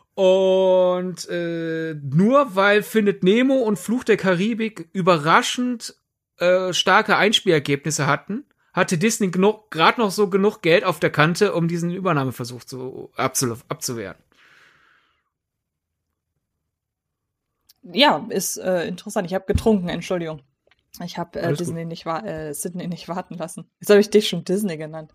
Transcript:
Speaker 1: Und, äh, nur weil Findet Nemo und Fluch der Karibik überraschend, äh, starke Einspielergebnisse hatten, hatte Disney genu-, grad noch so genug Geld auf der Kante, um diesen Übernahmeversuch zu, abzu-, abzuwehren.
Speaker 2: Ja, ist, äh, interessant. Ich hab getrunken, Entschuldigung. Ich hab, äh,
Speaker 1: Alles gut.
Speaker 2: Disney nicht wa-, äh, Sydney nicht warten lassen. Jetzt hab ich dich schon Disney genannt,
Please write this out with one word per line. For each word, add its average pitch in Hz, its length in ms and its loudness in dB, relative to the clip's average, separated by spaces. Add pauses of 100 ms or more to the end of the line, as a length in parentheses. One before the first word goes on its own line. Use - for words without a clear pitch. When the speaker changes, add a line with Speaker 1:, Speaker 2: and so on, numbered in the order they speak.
(140)
Speaker 1:
Und, 185 1120 2
äh, 165 680 -6
nur 185 600 2
weil 202 280 4
Findet 202 420 0
Nemo 247 320 4
und 214 220 0
Fluch 233 260 -4
der 214 120 4
Karibik 202 760 -2
überraschend, 190 1000 0 (440)
äh, 180 340 2
starke 196 440 2
Einspielergebnisse 151 920 2
hatten, 190 380 -2 (280)
hatte 185 240 0
Disney 208 340 0
genu-, 190 280 2 (120)
grad 170 280 2
noch 214 140 0
so 202 160 0
genug 196 340 0
Geld 170 220 4
auf 180 160 -2
der 165 100 2
Kante, 175 440 2
um 170 120 0
diesen 170 240 -4
Übernahmeversuch 135 720 -4
zu, - 540 -14
abzu-, 123 400 -2 (120)
abzuwehren. 117 480 -10 (3750)
Speaker 2:
Ja, 220 480 2
ist, - 280 -4
äh, 180 280 -2
interessant. 185 400 -8
Ich 175 80 -6
hab 190 120 -4
getrunken, 202 420 0
Entschuldigung. 165 540 -6 (600)
Ich 175 140 -12
hab, - 180 -10
äh, - 40 -6
Speaker 1:
Alles 165 180 -2
gut. 175 100 -6
Speaker 2:
Disney 165 160 -8
nicht 165 220 -12
wa-, 165 180 -6
äh, 156 300 -10
Sydney 175 340 -10
nicht 175 200 -10
warten 180 260 -10
lassen. 165 340 -14 (120)
Jetzt - 100 -6
hab 202 80 10
ich 202 120 4
dich 208 180 4
schon 175 160 -4
Disney 185 320 -2
genannt, 156 380 -12